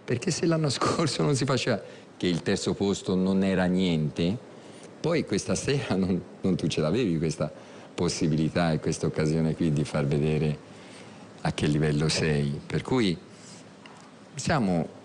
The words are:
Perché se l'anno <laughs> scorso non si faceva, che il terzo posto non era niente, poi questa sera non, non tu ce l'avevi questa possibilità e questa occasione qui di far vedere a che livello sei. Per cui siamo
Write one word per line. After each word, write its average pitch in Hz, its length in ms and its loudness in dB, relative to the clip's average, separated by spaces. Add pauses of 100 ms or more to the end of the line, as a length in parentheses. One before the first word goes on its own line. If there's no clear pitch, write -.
Perché 123 260 -2
se 160 160 -2
l'anno 160 220 2
<laughs> - 20 2
scorso 151 520 0
non 151 140 4
si 131 80 0
faceva, 127 360 0 (360)
che - 100 -2
il 85 160 2
terzo 95 320 0
posto 98 400 0
non 95 300 4
era 95 220 2
niente, 87 720 2 (640)
poi 160 240 2
questa 98 300 -2
sera 127 400 0
non, 92 260 2 (200)
non 95 160 2
tu 85 100 0
ce - 140 0
l'avevi 87 380 2
questa 78 320 -2 (440)
possibilità 80 800 2
e 78 80 2
questa - 260 -2
occasione 78 480 2
qui 82 180 2
di 73 120 2
far 73 220 0
vedere 76 520 2 (840)
a 78 100 -2
che - 140 0
livello 76 420 2
sei. 73 580 2
Per 82 160 -2
cui 107 340 2 (1160)
siamo 104 540 2 (160)